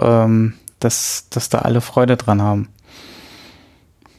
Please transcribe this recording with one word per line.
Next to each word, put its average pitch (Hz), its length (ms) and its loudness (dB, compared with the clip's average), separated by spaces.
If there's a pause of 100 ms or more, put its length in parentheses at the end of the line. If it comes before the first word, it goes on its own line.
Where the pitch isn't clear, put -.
ähm, 113 520 2 (260)
dass, - 520 -4
dass - 180 -6
da - 100 0
alle 117 220 0
Freude 123 360 0
dran 104 260 0
haben. 104 260 -2 (1500)